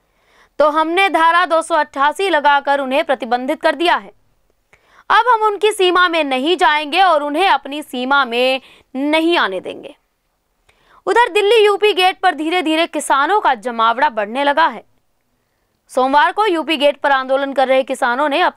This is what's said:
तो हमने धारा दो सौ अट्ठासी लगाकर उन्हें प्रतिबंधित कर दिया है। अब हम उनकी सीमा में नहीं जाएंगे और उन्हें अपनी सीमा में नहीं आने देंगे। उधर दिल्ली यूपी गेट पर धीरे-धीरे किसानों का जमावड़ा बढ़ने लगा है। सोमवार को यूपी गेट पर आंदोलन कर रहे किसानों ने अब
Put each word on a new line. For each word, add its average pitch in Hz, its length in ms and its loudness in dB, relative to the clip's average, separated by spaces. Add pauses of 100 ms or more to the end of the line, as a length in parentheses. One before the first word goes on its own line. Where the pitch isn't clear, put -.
(580)
तो 294 120 4
हमने 330 380 0
धारा 330 380 2
दो 330 160 0
सौ 330 120 -6
अट्ठासी 294 540 -2
लगाकर 285 520 2
उन्हें 269 240 -2
प्रतिबंधित 254 560 -4
कर 311 140 0
दिया 330 200 0
है। 202 180 -8 (1000)
अब 381 60 2
हम 453 240 2
उनकी 415 320 0
सीमा 359 360 2
में 330 160 0
नहीं 277 320 -2
जाएंगे 311 440 0
और 330 220 2
उन्हें 294 260 -2
अपनी 285 340 -2
सीमा 269 420 -2
में 254 360 -2 (360)
नहीं 320 420 0
आने 196 220 -4
देंगे। - 360 -14 (1120)
उधर 440 260 0
दिल्ली 415 340 2
यूपी 403 260 2
गेट 370 280 0
पर 359 140 0
धीरे-धीरे 320 520 -2
किसानों 311 540 0
का 311 140 0
जमावड़ा 233 540 0
बढ़ने 220 360 -4
लगा 285 220 2
है। - 280 -8 (960)
सोमवार 285 440 2
को 415 140 0
यूपी 320 300 -2
गेट 285 200 0
पर 285 140 -2
आंदोलन 269 420 -2
कर 262 160 0
रहे 262 140 2
किसानों 262 460 -2
ने 294 120 0
अब 320 160 0